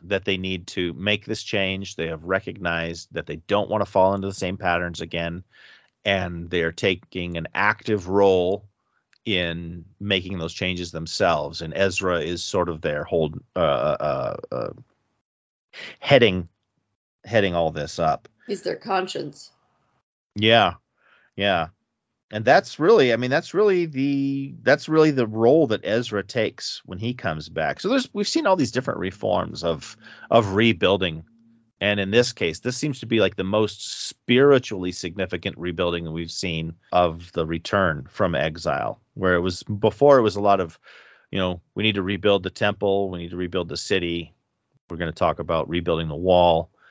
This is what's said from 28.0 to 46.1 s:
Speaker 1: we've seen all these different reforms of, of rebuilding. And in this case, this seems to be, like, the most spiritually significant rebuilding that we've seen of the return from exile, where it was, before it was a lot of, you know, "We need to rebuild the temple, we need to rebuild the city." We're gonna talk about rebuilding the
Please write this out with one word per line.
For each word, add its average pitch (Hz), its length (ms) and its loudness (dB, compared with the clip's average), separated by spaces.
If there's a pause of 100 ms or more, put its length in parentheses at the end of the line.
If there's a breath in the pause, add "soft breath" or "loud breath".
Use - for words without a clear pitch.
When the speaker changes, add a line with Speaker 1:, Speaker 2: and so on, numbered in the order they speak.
Speaker 1:
we've 202 140 -4
seen 320 200 0
all - 100 6
these 123 140 0
different - 280 -4
reforms 92 640 -2
of, 82 320 -4 (340 loud breath)
of 107 240 4
rebuilding. 92 680 2 (560)
And 101 200 0
in 98 120 -2
this 123 220 4
case, 80 260 -4
this 127 160 -4
seems 147 240 -4
to - 60 -10
be, 113 140 0
like, 95 160 2
the 95 80 -4
most 104 680 -2
spiritually 123 800 2
significant 90 680 -6
rebuilding 85 460 -2
that 80 60 -8
we've 82 200 -8
seen 82 420 -6 (180)
of 85 420 0
the 85 120 -2
return 82 640 -2
from 90 240 -2
exile, 73 640 -4 (140)
where 92 220 2
it 85 60 2
was, 90 220 -4
before 110 540 6
it 120 60 6
was 101 120 2
a 104 60 -4
lot 101 180 4
of, 85 200 -4 (500 loud breath)
you - 80 -6
know, 90 240 -2 (140)
"We 104 80 -2
need 107 100 2
to 101 80 -2
rebuild 98 400 2
the 92 80 -6
temple, 101 640 0
we 90 80 -8
need 85 100 -10
to 87 80 -10
rebuild 90 320 -4
the - 80 -8
city." 85 560 -4 (560)
We're 85 80 -10
gonna 82 140 -4
talk 80 260 -2
about 80 320 -4
rebuilding 85 380 -2
the 73 80 -6